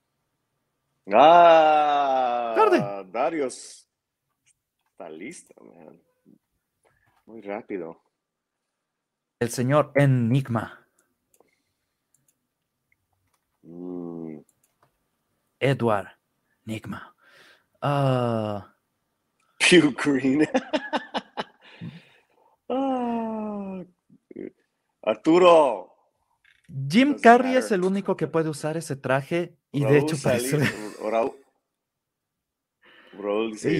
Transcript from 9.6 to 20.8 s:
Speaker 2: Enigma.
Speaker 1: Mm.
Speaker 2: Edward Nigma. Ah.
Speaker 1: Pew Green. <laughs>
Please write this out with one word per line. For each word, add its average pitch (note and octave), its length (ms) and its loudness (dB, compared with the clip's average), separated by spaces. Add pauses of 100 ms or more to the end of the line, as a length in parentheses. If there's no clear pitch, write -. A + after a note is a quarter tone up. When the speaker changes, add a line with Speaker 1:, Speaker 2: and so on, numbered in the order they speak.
Speaker 2:
Enigma. B2+ 840 0 (2750)
Speaker 1:
Mm. E2+ 720 -12 (1200)
Speaker 2:
Edward A#2 480 -2 (580)
Nigma. G#2+ 500 -14 (680)
Ah. B2 960 -2 (840)
Speaker 1:
Pew D3+ 360 4
Green. C#3 580 0
<laughs> B3+ 40 -2 (2000)